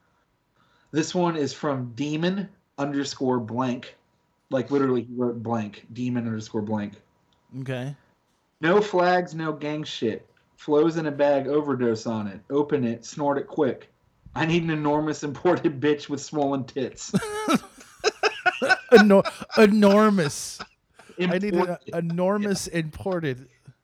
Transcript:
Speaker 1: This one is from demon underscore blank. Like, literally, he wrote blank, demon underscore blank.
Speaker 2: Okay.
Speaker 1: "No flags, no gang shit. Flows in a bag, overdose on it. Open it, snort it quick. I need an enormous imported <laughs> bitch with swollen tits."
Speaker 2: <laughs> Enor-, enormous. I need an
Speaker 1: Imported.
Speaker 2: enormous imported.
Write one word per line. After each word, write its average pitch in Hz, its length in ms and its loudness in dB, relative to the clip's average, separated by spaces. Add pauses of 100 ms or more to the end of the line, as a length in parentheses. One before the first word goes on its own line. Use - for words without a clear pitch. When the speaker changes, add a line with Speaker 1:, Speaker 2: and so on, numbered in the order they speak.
(920)
Speaker 1:
This 156 240 -2
one 175 220 0
is 139 160 -2
from 131 420 -4
demon 165 540 -2 (280)
underscore 139 640 -2
blank. 120 560 -4 (540)
Like, 127 220 -4
literally, 131 320 2
he 120 100 -14
wrote 120 300 -4
blank, 110 500 -4
demon 123 320 -4
underscore 110 360 -6
blank. 104 320 -4 (680)
Speaker 2:
Okay. 131 340 -8 (640)
Speaker 1:
"No 180 200 4
flags, 180 540 2
no 160 180 -4
gang 151 300 -6
shit. - 420 -4 (300)
Flows 156 420 2
in 160 80 -2
a 147 60 -2
bag, 139 360 2
overdose 127 600 0
on 110 200 -4
it. 95 120 -12 (100)
Open 147 340 0
it, 113 220 -4
snort 143 320 -2
it 135 100 -6
quick. - 420 -2 (460)
I 139 100 -2
need 165 180 2
an 165 80 -4
enormous 151 520 0
imported 151 580 0
<laughs> - 0 -
bitch 147 280 0
with 143 120 -4
swollen 139 440 -2
tits." - 520 -8
Speaker 2:
<laughs> - 40 -4 (1700)
Enor-, 196 380 8 (280)
enormous. 202 1000 4 (600)
I 180 60 0
need 180 180 0 (100)
an 175 60 4
Speaker 1:
Imported. 175 360 -4
Speaker 2:
enormous 185 720 -2
imported. 160 800 -4 (360)